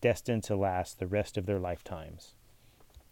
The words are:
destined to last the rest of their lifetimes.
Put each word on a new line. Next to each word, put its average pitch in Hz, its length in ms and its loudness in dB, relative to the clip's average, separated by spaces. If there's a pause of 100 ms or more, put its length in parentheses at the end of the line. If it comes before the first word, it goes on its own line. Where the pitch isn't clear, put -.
destined 117 420 4
to 104 120 0
last 92 440 0
the 92 80 -2
rest 101 300 0
of 95 80 -2
their 98 140 0
lifetimes. 82 760 -8 (760)